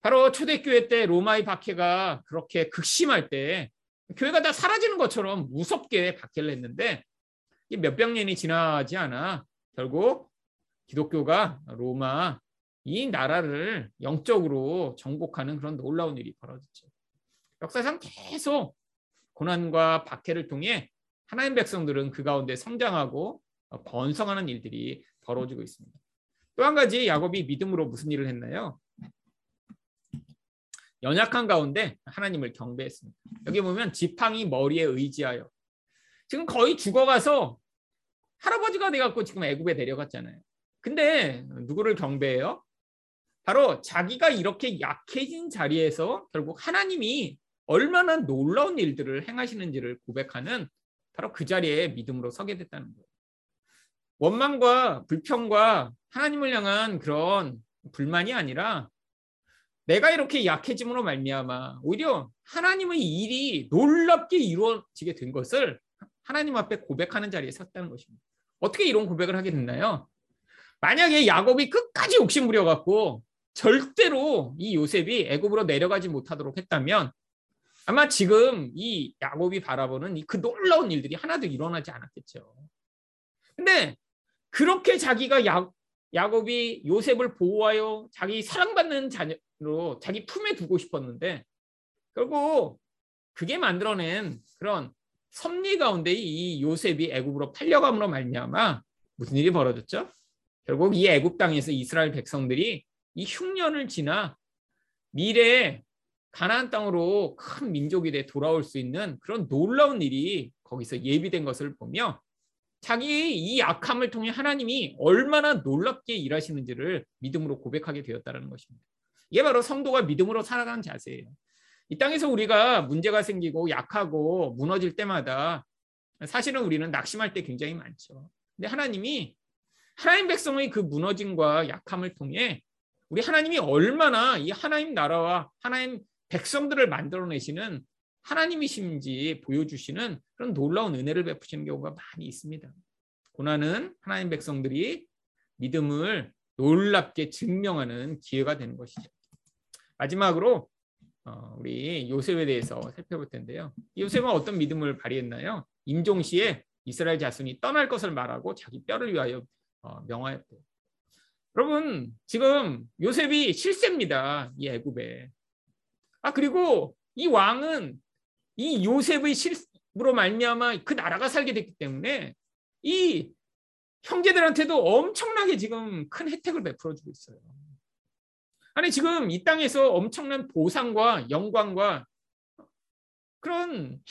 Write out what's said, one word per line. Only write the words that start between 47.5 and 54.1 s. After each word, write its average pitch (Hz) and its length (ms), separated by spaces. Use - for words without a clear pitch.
얼마나 320 500
놀라운 240 600
일들을 139 520
행하시는지를 180 760
고백하는 135 640
바로 - 200
그 - 120
자리에 165 440
믿음으로 120 420
서게 196 280
됐다는 147 340
거예요. 107 140